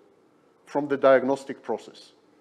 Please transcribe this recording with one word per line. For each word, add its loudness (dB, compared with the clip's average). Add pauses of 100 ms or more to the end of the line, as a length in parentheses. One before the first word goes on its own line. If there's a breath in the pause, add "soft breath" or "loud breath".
(640)
from -6
the -4
diagnostic 0
process, -12 (280)